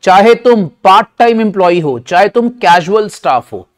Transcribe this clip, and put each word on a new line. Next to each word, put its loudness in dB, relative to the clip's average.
चाहे 2
तुम 0
पार्ट 2
टाइम 0
एम्प्लॉय -2
हो, -6
चाहे -2
तुम -4
कैजुअल -2
स्टाफ -6
हो। -16